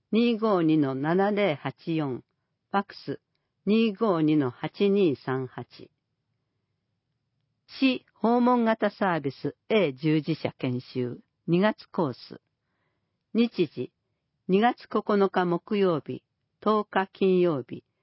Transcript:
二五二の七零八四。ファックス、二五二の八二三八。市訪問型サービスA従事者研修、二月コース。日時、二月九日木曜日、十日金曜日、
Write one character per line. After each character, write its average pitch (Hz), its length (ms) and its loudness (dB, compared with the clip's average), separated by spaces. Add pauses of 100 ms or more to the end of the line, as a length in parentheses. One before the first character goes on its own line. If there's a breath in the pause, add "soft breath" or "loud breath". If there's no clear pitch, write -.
(120)
二 233 260 2
五 208 240 0
二 160 160 4
の 135 160 0
七 170 380 0
零 196 240 0
八 151 400 -8
四。 139 220 -4
フ 113 60 -14 (480)
ァ 196 100 0
ッ - 20 -6
ク - 120 -16
ス、 - 240 -10 (460)
二 220 300 2
五 185 260 0
二 156 160 2
の 131 140 0
八 196 400 -2
二 190 240 2
三 131 320 -6
八。 - 420 -18 (1900)
市 262 340 0
訪 233 260 0
問 240 260 2
型 220 260 0
サ 190 220 -2
ー 160 60 -2
ビ 139 120 -4
ス - 240 -8 (120)
A 185 260 2
従 156 280 0
事 156 140 -4
者 - 240 -6
研 127 200 -4
修、 123 380 -6 (300)
二 170 120 2
月 214 300 -2
コ 165 200 -2
ー 120 40 -8
ス。 - 260 -18 (960)
日 214 340 0
時、 - 240 -10 (560)
二 190 140 2
月 240 260 0
九 214 140 -4
日 196 420 0
木 175 360 -2
曜 175 260 2
日、 - 160 -10 (400)
十 214 260 0
日 190 200 -2
金 185 320 0
曜 160 240 0
日、 - 200 -16 (200)